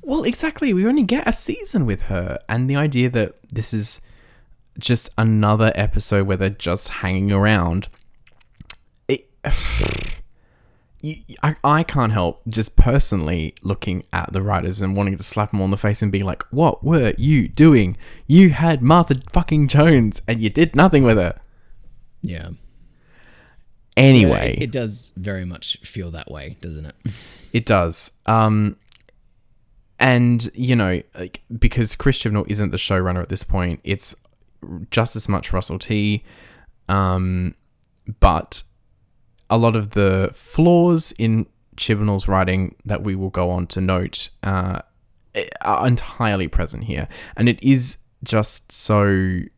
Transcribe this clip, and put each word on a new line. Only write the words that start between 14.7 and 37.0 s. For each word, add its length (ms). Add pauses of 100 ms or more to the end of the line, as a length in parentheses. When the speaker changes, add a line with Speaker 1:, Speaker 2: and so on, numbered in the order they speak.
Speaker 1:
and 140
wanting 220
to 60
slap 280
them 100
on 100
the 60
face 240
and 100
be 120
like, 280
"What 320
were 340
you 300
doing? 500 (280)
You 240
had 320
Martha 340 (160)
fucking 360
Jones 600
and 140
you 80
did 260
nothing 280
with 140
her." 220 (840)
Speaker 2:
Yeah. 280 (1500)
Speaker 1:
Anyway. 360
Speaker 2:
Yeah, 120 (140)
it, 60
it 80
does 440
very 300
much 320
feel 340
that 180
way, 320
doesn't 240
it? 100 (580)
Speaker 1:
It 120
does. 460 (140)
Um, 500 (1200)
and, 540
you 220
know, 260 (160)
like, 240 (160)
because 380
Chris 240
Chibnall 280
isn't 220
the 80
showrunner 440
at 80
this 140
point, 400
it's 320 (760)
just 240
as 120
much 240
Russell 280
T. 440 (640)
Um, 680 (640)